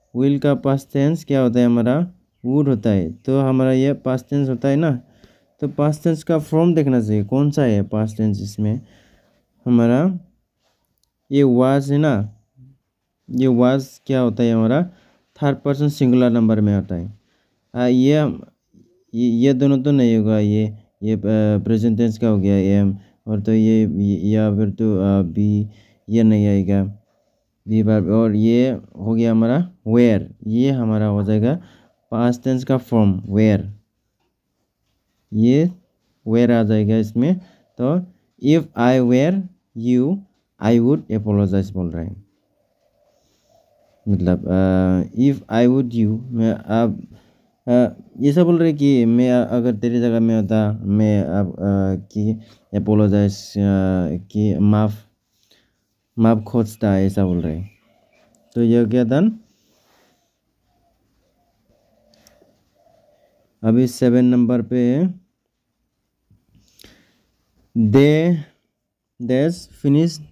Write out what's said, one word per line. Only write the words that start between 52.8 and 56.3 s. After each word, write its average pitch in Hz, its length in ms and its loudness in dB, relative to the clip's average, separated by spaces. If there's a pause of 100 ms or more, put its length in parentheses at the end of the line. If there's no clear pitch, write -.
अ, - 80 -8 (760)
कि 107 280 -2
माफ़, 107 360 2 (1200)
माफ़ 113 200 4